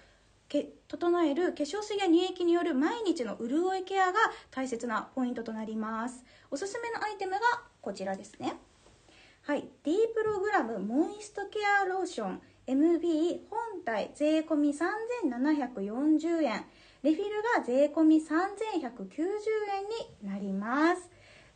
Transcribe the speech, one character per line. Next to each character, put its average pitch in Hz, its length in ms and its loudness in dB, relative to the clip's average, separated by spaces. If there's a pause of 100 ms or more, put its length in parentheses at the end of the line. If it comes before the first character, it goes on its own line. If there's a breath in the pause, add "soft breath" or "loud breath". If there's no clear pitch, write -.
(480 loud breath)
け-、 - 240 -2 (160)
整 349 340 2
え 302 100 4
る 359 200 2
化 - 100 -2
粧 392 180 -4
水 427 160 -4
や 403 100 0
乳 339 180 6
液 370 200 -2
に 339 80 4
よ 339 120 2
る 330 100 0
毎 392 300 0
日 320 200 0
の 196 120 -6
潤 320 420 0
い 370 60 -6
ケ 381 180 2
ア 359 80 4
が 392 80 0 (320 loud breath)
大 262 160 -4
切 240 220 -6
な 220 260 -4
ポ 262 100 0
イ 247 60 0
ン 247 40 -4
ト 233 100 -6
と 226 80 -8
な 220 120 -8
り 220 120 -6
ま 220 320 -4
す。 - 160 -16 (260 loud breath)
お 277 60 -4
す 381 100 -4
す 392 120 -6
め 466 120 -6
の 427 140 -6
ア 427 40 -2
イ 415 100 -8
テ 381 80 -4
ム 370 60 -4
が 392 60 0 (420)
こ 214 120 -6
ち 190 120 -8
ら 190 120 -4
で - 80 -10
す - 160 -20
ね。 - 160 -6 (880 soft breath)
は 294 120 -2
い。 - 140 -4 (160)
デ 277 80 0
ィ - 20 2
ー 453 200 2
プ 440 100 0
ロ 427 160 -2
グ 415 100 0
ラ 359 140 4
ム 220 160 -4
モ 240 280 0
イ 415 140 -12
ス - 80 -16
ト 392 160 -8
ケ 415 180 -6
ア 403 200 4
ロ 370 180 -2
ー 349 40 -2
シ - 140 -8
ョ 202 80 -4
ン 185 140 -8 (240 loud breath)
エ 254 80 0
ム 320 240 6
ビ 330 320 2
ー 277 180 -6
本 440 360 -6
体 214 300 -2
税 311 260 2
込 311 160 -2
み 294 180 2
三 349 180 -2 (300)
千 302 80 2
七 254 240 2
百 269 300 -2
四 277 340 2
十 320 240 0
円。 214 240 -2 (380 loud breath)
レ 311 100 6
フ 349 80 -2
ィ - 20 -2
ル 415 60 -4 (260)
が 247 80 0
税 254 200 4 (100)
込 320 80 4
み 311 180 8
三 339 380 0
千 427 220 -2
百 214 260 -8
九 285 160 -6
十 - 0 -
円 415 1000 -4
に 196 40 -8
な 196 80 -6
り 196 160 -4
ま 262 440 2
す。 359 120 -10 (480 loud breath)